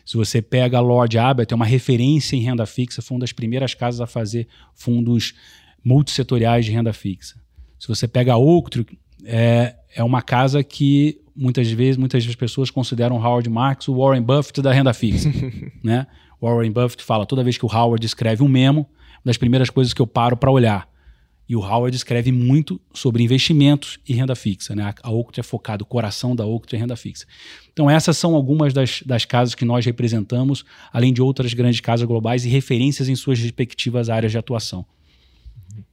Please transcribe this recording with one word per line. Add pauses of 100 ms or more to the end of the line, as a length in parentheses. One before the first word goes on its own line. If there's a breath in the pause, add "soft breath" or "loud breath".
Se
você
pega
a
Lord
Abbett,
é
uma
referência
em
renda
fixa,
foi
uma
das
primeiras
casas
a
fazer (300 soft breath)
fundos (500 soft breath)
multissetoriais
de
renda
fixa. (420)
Se
você
pega
a
Oaktree, (380)
é, (200)
é
uma
casa
que (180)
muitas
vezes,
muitas (100)
pessoas
consideram
Howard
Marks
o
Warren
Buffett
da
renda
fixa, (260)
<laughs>
né? (340 soft breath)
O
Warren
Buffett
fala,
"Toda
vez
que
o
Howard
escreve
um
memo,
uma
das
primeiras
coisas
que
eu
paro
pra
olhar." (600)
E
o
Howard
escreve
muito (120)
sobre
investimentos
e
renda
fixa,
né?
A, (100)
a
Oaktree
é
focado,
o
coração
da
Oaktree
é
renda
fixa. (480 loud breath)
Então
essas
são
algumas
das,
das
casas
que
nós
representamos, (280 loud breath)
além
de
outras
grandes
casas
globais
e
referências
em
suas
respectivas
áreas
de
atuação. (1080)